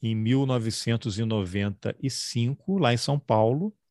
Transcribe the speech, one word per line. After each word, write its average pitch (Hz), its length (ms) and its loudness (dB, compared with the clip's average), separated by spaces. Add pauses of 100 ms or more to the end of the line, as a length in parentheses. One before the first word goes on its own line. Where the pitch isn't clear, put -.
em 113 120 -2
mil 117 300 2
novecentos 117 760 -2
e 117 60 0
noventa 101 760 -2
e 135 80 -2
cinco, 131 640 -4
lá 139 160 4
em 120 60 2
São 143 200 -2
Paulo. 131 540 2 (180)